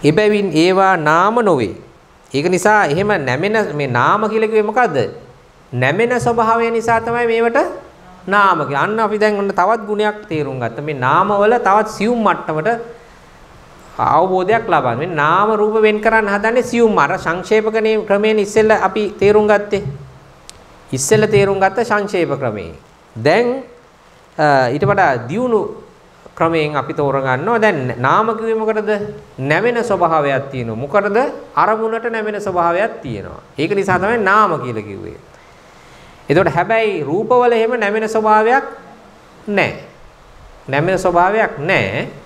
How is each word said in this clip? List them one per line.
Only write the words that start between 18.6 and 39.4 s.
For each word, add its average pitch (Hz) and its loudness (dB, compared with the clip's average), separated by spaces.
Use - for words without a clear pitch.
අපි 190 -2
තේරුම් 208 4
ගත්තේ. 208 0
ඉස්සෙල්ලා 214 2
තේරුම් 196 2
ගත්ත 196 0
සංක්ෂේප 202 0
ක්‍රමේ. 107 -6
දැන්, 233 0
අ, 139 4
ඊට 147 -2
වඩා 165 2
දියුණු 226 -2
ක්‍රමයෙන් 160 0
අපි 139 -4
තෝරගන්නවා. 139 0
දැන් 143 0
නාම 160 2
කිව්වේ 226 -2
මොකටද? 214 -2
නැමෙන 180 0
ස්වභාවයක් 160 0
තියෙනවා. 113 -8
මොකටද? 196 0
අරමුණට 220 0
නැමෙන 214 -6
ස්වභාවයක් 185 -2
තියෙනවා. 98 -10
ඒක 160 -2
නිසා 190 0
තමයි 220 0
නාම 202 2
කියලා 120 -6
කිව්වේ. 98 -12
එතකොට 165 2
හැබැයි 190 -2
රූපවල 226 0
එහෙම 226 0
නැමෙන 214 -2
ස්වභාවයක් 220 2